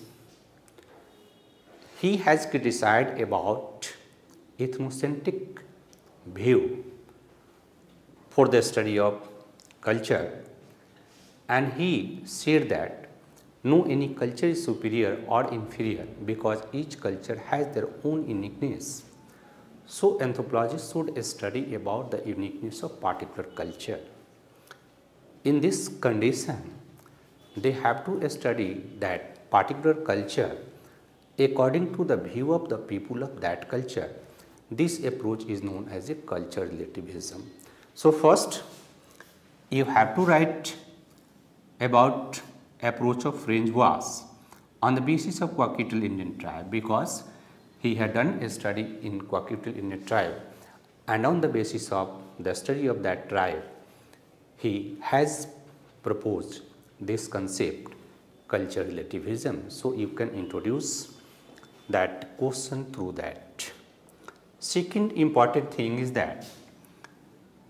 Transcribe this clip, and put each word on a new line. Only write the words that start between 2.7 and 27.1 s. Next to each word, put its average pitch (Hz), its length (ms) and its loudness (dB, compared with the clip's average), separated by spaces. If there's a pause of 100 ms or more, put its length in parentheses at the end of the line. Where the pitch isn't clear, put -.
about 98 720 -2 (680)
ethnocentric 143 1000 -4 (680)
view 110 580 4 (1500)
for 131 180 8
the 117 120 8
study 107 380 2
of 104 300 2 (520)
culture, 110 640 0 (1040)
and 127 260 2
he 156 500 0
said - 460 2
that - 380 -4 (540)
no 156 220 8
any 139 240 0
culture 123 380 -2
is 170 180 0
superior 107 640 0
or 123 240 2
inferior 110 540 -4 (180)
because 107 360 -2 (120)
each 147 260 -8
culture 104 380 -4
has 143 360 -2
their - 160 -2 (140)
own 156 260 -2
uniqueness. 107 760 -6 (800)
So - 340 2
anthropologists 123 720 -2
should 156 320 -2
study 113 500 -4
about 107 380 -4
the - 140 -4
uniqueness 101 560 -6
of - 180 -8
particular - 440 -4
culture. - 560 -8 (1400)
In 143 160 4
this 190 280 2
condition, - 840 0 (840)